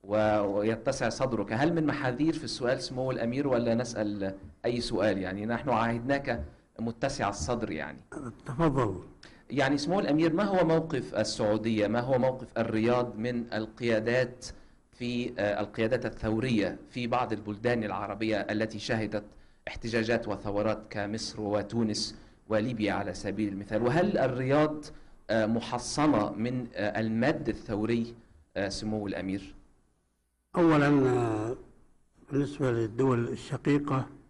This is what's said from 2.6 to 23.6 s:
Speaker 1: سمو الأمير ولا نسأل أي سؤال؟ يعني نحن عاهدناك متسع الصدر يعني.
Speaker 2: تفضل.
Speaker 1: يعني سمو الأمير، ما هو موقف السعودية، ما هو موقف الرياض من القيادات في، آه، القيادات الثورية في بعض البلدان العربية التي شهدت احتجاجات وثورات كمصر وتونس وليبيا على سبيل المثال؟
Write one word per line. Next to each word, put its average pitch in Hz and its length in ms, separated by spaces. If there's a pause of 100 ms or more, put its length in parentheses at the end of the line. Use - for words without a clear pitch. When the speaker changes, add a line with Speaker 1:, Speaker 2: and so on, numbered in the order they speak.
Speaker 1:
سمو 131 300
الأمير 120 360
ولا 117 280
نسأل 104 600 (300)
أي 120 160
سؤال؟ 101 360
يعني 95 280
نحن 117 240
عاهدناك 117 760 (360)
متسع 113 500
الصدر 107 420
يعني. 73 260 (480)
Speaker 2:
تفضل. 127 580 (460)
Speaker 1:
يعني 143 280
سمو 175 220
الأمير، 156 340
ما 196 100
هو 185 220
موقف 160 500
السعودية، 110 720
ما 117 120
هو 127 180
موقف 123 400
الرياض 113 600
من 117 360
القيادات 117 920 (460)
في، 123 480
آه، 104 220
القيادات 113 440
الثورية 110 720 (120)
في 123 180
بعض 120 260
البلدان 110 500
العربية 101 540
التي 107 420
شهدت 107 440 (440)
احتجاجات 113 600
وثورات 104 520 (100)
كمصر 107 520
وتونس 104 760 (340)
وليبيا 107 440
على 95 200
سبيل 101 400
المثال؟ 107 300